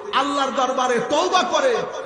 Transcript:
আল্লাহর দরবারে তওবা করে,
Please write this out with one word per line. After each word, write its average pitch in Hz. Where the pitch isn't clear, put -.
আল্লাহর 277
দরবারে 254
তওবা 359
করে, 277